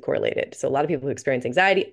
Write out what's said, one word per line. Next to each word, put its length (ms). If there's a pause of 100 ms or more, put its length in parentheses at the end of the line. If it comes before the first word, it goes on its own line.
correlated. 520
So 140
a 20
lot 140
of 40
people 180
who 40
experience 360
anxiety 460